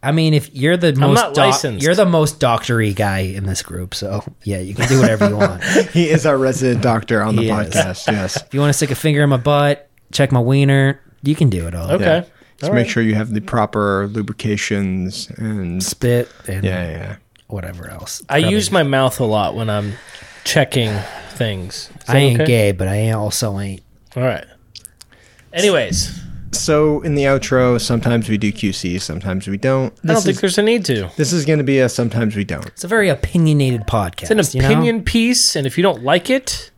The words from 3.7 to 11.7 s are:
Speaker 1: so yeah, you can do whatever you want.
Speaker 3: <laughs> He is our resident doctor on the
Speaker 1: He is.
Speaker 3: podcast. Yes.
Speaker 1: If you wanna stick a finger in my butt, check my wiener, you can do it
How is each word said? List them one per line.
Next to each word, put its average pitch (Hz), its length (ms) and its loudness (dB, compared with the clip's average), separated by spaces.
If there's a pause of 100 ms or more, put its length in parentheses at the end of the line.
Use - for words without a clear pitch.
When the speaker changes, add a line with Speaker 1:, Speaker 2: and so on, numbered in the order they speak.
Speaker 1:
so 101 300 -6 (200)
yeah, 101 160 -4
you 92 140 -8
can 123 160 -2
do 131 100 4
whatever 110 300 4
you 104 80 -2
want. - 260 0
Speaker 3:
<laughs> - 300 2
He 170 160 4
is 156 160 4
our 143 120 4
resident 127 440 2
doctor 113 400 0
on 107 140 0
the 110 80 2
Speaker 1:
He 110 60 0
is. 107 60 0
Speaker 3:
podcast. 98 560 -2
Yes. 95 260 -2
Speaker 1:
If - 160 -12
you 135 60 -2
wanna 143 140 2
stick 135 180 -2
a 127 40 -2
finger 151 280 0
in 143 60 4
my 135 80 2
butt, 143 500 2 (240)
check 139 220 2
my 127 80 4
wiener, 139 580 4 (220)
you 143 140 0
can 151 140 4
do 85 180 -2
it 87 80 -8